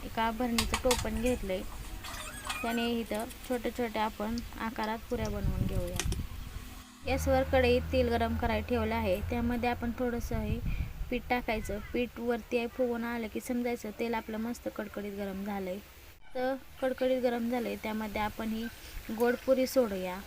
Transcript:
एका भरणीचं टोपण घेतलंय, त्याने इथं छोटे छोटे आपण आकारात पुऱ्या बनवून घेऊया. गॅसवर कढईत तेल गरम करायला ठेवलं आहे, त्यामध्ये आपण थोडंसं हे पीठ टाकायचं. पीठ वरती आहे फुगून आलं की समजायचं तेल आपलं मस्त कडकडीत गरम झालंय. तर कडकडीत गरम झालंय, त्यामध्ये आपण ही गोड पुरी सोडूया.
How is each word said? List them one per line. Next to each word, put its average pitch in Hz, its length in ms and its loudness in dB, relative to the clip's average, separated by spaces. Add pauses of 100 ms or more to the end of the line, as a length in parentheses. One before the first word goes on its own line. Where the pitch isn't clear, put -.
एका 226 280 0
भरणीचं 233 520 0
टोपण 226 380 4
घेतलंय, 214 400 2 (1000)
त्याने 233 300 2
इथं 226 340 0 (240)
छोटे 247 280 0
छोटे 226 220 0
आपण 214 380 0 (240)
आकारात 220 360 -2 (120)
पुऱ्या 220 200 0
बनवून 202 380 2
घेऊया. 180 300 0 (1080)
गॅसवर 262 380 4
कढईत 254 380 6 (100)
तेल 247 180 4
गरम 226 280 2
करायला 220 300 2
ठेवलं 226 280 2
आहे, 208 340 2
त्यामध्ये 240 400 2
आपण 240 300 0
थोडंसं 240 360 0
हे 220 240 0 (500)
पीठ 240 200 0
टाकायचं. 220 500 0 (140)
पीठ 240 260 0
वरती 233 380 -2
आहे 233 100 0
फुगून 240 360 0
आलं 233 240 -2
की 220 120 -4
समजायचं 240 500 -2 (100)
तेल 233 140 0
आपलं 220 240 -4
मस्त 226 380 -4
कडकडीत 202 420 -6
गरम 196 260 -4
झालंय. 196 340 -2 (580)
तर 262 200 0 (260)
कडकडीत 262 400 4
गरम 233 280 2
झालंय, 226 340 0
त्यामध्ये 214 380 -2
आपण 214 280 -2
ही 220 180 -2 (500)
गोड 240 180 6 (100)
पुरी 262 220 6
सोडूया. 196 600 2